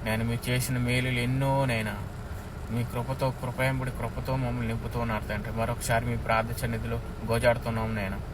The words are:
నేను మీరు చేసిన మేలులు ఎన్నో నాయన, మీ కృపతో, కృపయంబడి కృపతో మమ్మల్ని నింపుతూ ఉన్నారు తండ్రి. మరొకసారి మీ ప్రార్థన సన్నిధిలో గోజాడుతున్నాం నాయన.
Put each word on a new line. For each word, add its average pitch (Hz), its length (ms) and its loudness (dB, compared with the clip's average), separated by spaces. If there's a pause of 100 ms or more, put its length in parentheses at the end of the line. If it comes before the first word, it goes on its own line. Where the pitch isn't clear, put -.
నేను 110 200 2
మీరు 117 260 0
చేసిన 127 280 2
మేలులు 123 420 2
ఎన్నో 135 460 4
నాయన, 110 300 0 (760)
మీ 117 120 2
కృపతో, 131 460 0
కృపయంబడి 131 640 0
కృపతో 123 440 -2
మమ్మల్ని 123 320 0
నింపుతూ 113 320 -2
ఉన్నారు 113 240 0
తండ్రి. 104 280 -4
మరొకసారి 113 540 2
మీ 120 120 0
ప్రార్థన 113 360 2
సన్నిధిలో 117 480 -2 (300)
గోజాడుతున్నాం 117 640 2
నాయన. 101 240 -2 (140)